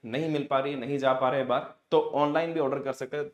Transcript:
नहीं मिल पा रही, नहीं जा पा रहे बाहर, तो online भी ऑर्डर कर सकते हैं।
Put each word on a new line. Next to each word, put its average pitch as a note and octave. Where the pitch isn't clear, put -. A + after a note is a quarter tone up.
नहीं C#3
मिल D3
पा C3+
रही, C#3+
नहीं C3+
जा C3
पा C3
रहे C3+
बाहर, B2
तो D#3+
online D#3
भी E3
ऑर्डर C3+
कर C3+
सकते C3+
हैं। D3